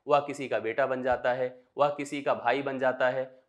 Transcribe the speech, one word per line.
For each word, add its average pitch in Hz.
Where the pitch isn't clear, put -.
वह 147
किसी 139
का 120
बेटा 113
बन 127
जाता 127
है, 127
वह 143
किसी 143
का 139
भाई 120
बन 135
जाता 127
है, 131